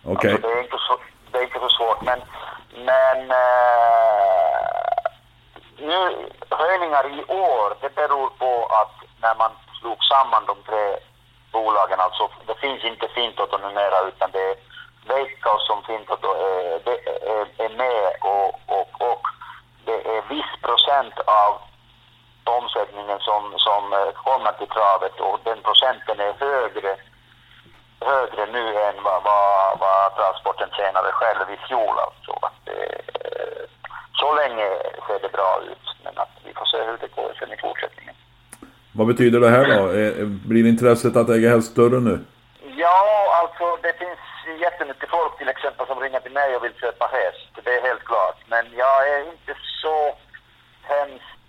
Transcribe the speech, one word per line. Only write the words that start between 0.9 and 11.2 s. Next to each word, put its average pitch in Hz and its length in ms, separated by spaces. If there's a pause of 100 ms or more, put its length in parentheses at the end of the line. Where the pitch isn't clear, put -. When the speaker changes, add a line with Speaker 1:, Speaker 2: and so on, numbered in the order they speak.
Speaker 2:
det 127 60
är 123 100
inte 123 180
så 120 120
svårt, 113 220 (100)
men, 123 100 (680)
men, 131 300 (260)
eh, 104 1600 (880)
nu, 180 100 (640)
höjningar 165 420 (140)
i - 20 (280)
år, 110 200 (140)
det 135 180
beror 139 280 (140)
på 127 100 (280)
att - 140 (300)
när 113 180
man 110 80 (300)
slog 117 180 (140)
samman 127 380
de 101 60 (140)
tre 107 140 (680)